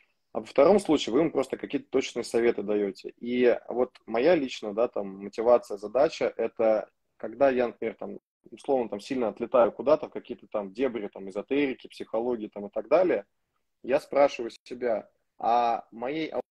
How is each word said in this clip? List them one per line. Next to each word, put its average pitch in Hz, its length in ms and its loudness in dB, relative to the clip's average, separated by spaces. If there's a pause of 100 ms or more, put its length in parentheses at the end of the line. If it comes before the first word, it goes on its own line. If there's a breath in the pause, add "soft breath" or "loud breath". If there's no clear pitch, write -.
(320 soft breath)
А 113 80 -6
во 110 60 -12
втором 180 340 6
случае 143 340 0
вы 139 60 4
ему 160 120 0
просто - 260 -2
какие-то - 320 -8
точные 123 340 -2
советы 117 380 2
даете. 101 580 -2
И 123 380 2 (100)
вот 123 280 -2 (100)
моя 127 300 2
лично, 123 380 -6
да, 117 140 0
там, 101 200 -6 (160)
мотивация, 113 540 2
задача — 120 580 0
это 110 520 0 (300)
когда 120 320 0
я, 123 180 2
например, 110 280 -8
там, 101 240 -12 (300)
условно, 123 400 -2
там, 104 100 -8
сильно 123 280 -2
отлетаю 117 440 2
куда-то, 139 360 0
в - 40 -14
какие-то - 360 -12
там 101 240 -6
дебри, 113 400 -4
там, 98 180 -14
эзотерики, 131 580 -4
психологии, 110 600 -6
там, 101 180 -12
и 101 40 -12
так 107 180 -8
далее, 147 380 2 (580)
я 131 160 0
спрашиваю 135 520 0 (120)
себя, 120 440 -4 (300)
а 117 540 2
моей 139 400 -6 (180)